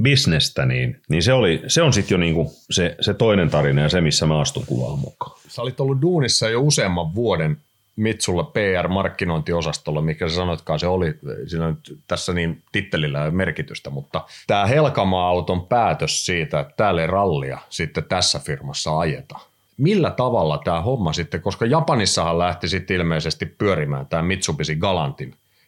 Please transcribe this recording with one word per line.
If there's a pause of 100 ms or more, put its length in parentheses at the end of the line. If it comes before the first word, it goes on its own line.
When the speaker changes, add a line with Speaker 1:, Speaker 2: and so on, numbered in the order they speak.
Speaker 1:
bisnestä,
niin,
niin
se
oli,
se
on
sit
jo
niinku (180)
se,
se
toinen
tarina
ja
se,
missä
mä
astun
kuvaan
mukaan. (100)
Speaker 2:
Sä
olit
ollut
duunissa
jo
useamman
vuoden (400)
Mitsulla
P (260)
R-markkinointiosastolla,
mikä
sä
sanoitkaan
se
oli, (280)
sillä
nyt
tässä
niin (100)
tittelillä
ei
ole
merkitystä,
mutta (220)
tää
Helkama-auton
päätös
siitä,
että
täällä
ei
rallia (100)
sitten
tässä
firmassa
ajeta. (380)
Millä
tavalla
tää
homma
sitten,
koska
Japanissahan
lähti
sit
ilmeisesti
pyörimään
tää
Mitsubishi
Galantin (340)